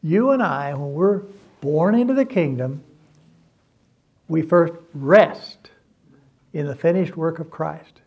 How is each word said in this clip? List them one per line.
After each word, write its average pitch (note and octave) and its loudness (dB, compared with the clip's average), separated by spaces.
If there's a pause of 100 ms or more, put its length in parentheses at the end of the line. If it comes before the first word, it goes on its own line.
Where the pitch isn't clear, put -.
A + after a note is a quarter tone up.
You G#3 2
and C4 2
I, C#3+ -4
when C#3+ -8
we're F#3+ 0 (380)
born D#3 0
into B3 2
the C4+ 2
kingdom, C#3+ -4 (1500)
we D#3+ -2
first E3+ 2 (220)
rest - 2 (800)
in D3+ -6
the C3+ -8
finished E3+ 0
work E3 -4
of D#3 -12
Christ. D#3 -10